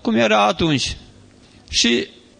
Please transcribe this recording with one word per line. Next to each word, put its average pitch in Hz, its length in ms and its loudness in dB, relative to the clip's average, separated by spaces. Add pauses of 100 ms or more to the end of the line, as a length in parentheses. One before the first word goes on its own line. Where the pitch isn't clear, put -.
cum 226 140 -2
era 214 300 2
atunci. 165 500 -2 (720)
Și 202 380 0 (320)